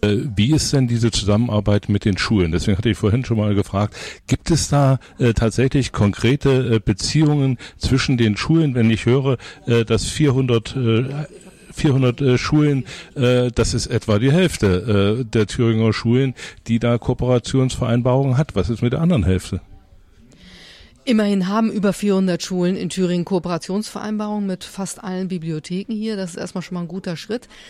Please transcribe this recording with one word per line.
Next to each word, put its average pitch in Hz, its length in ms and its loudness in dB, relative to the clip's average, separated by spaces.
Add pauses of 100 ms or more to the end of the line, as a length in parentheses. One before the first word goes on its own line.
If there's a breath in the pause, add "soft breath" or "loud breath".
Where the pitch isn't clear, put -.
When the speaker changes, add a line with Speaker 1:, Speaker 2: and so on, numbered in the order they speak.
Speaker 1:
Äh, 104 160 2 (180)
wie 104 160 2
ist - 220 0
denn 131 140 4
diese 117 240 0
Zusammenarbeit 104 800 0
mit 101 140 2
den 98 140 0
Schulen? 92 340 2
Deswegen 85 260 0
hatte 117 120 0
ich 104 80 0
vorhin 110 260 0
schon 117 140 -2
mal 104 180 0
gefragt, 98 400 -2 (320 loud breath)
gibt - 240 -2
es 156 160 0
da, 135 320 2 (200 loud breath)
äh, 120 140 4
tatsächlich 120 600 0
konkrete, 117 560 2
äh, 123 340 2
Beziehungen 143 760 0 (180 loud breath)
zwischen 131 400 0
den 113 180 2
Schulen? 160 400 2
Wenn 113 140 4
ich 110 160 0
höre, 131 320 2 (300 loud breath)
äh, 117 180 2
dass 113 200 0
vierhundert, 127 680 0
äh, 117 300 2 (680)
vierhundert, 131 480 2
äh, 127 180 2
Schulen, 147 480 2 (300 loud breath)
äh, 123 380 2
das - 200 0
ist 113 120 -2
etwa 107 340 0
die 131 140 2
Hälfte, 104 880 2
äh, - 20 -4
der 110 220 0
Thüringer 113 480 2
Schulen, 127 400 0 (340 loud breath)
die 113 120 2
da 120 180 0
Kooperationsvereinbarungen 127 1400 0
hat. 147 180 -2
Was 95 140 0
ist 117 120 -2
mit 117 100 0
der 156 100 -2
anderen 165 220 2
Hälfte? 92 380 -2 (1400 loud breath)
Speaker 2:
Immerhin 202 440 2
haben 220 240 0
über 196 220 0
vierhundert 190 500 0
Schulen 180 320 -2
in 180 140 -4
Thüringen 175 360 -2
Kooperationsvereinbarungen 202 1200 -4
mit 185 180 -6
fast - 400 -10
allen 185 260 -6
Bibliotheken 175 680 -6
hier. 214 200 -6
Das 190 140 -6
ist 170 60 -14
erstmal 180 260 -8
schon 185 140 -10
mal 175 60 -6
ein 170 60 -8
guter 175 300 -8
Schritt, - 320 -10 (200 loud breath)